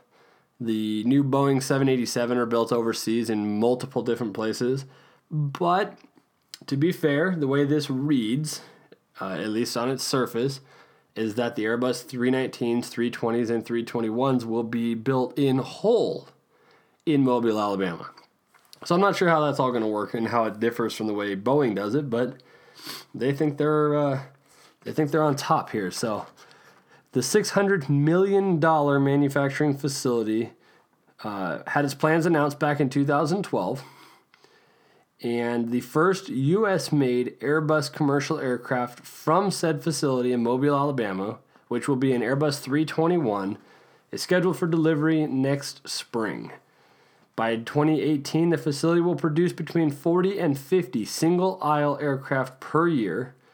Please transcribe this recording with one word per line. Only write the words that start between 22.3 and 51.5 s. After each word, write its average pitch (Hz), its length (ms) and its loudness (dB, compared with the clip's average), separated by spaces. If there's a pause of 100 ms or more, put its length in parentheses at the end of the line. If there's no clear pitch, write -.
they 127 180 -2
think 143 260 0
they're, 151 400 2
uh, 143 220 0 (640)
they 113 80 -8
think 147 200 0
they're 156 120 2
on 143 120 2
top 135 340 0
here. 98 200 -4
So 107 360 -4 (880)
the 127 100 2
six 208 280 2
hundred 196 380 2
million 180 720 4
dollar 147 400 4
manufacturing 139 800 2
facility, 117 720 -2 (720)
uh, 95 440 -6
had 143 180 0
its 135 80 -4
plans 156 320 2
announced 147 340 0
back 147 200 0
in 139 100 2
two 143 160 0
thousand 151 380 0
twelve. 117 400 -4 (1400)
And 120 480 -2
the 123 80 0
first 175 480 0
U 151 400 2
S 175 240 0
made 123 480 2
Airbus 151 520 2
commercial 143 460 0
aircraft 123 640 -4
from 185 500 0
said 160 320 0
facility 131 520 0
in 120 100 0
Mobile, 131 320 2
Alabama, 117 640 -2 (300)
which 120 180 -4
will 143 80 2
be 131 160 2
an 123 100 0
Airbus 139 380 0
three 147 260 -2
twenty-one, 123 720 0 (540)
is - 100 -6
scheduled 180 360 2
for 180 100 -2
delivery 160 580 2
next 135 600 -2
spring. 85 640 -6 (840)
By 113 180 0
twenty 147 460 0
eighteen, 156 480 0
the 165 80 2
facility 165 420 0
will 175 160 2
produce 165 380 0
between 160 360 0
forty 180 480 0
and 143 220 0
fifty 170 460 -2
single-aisle 160 960 0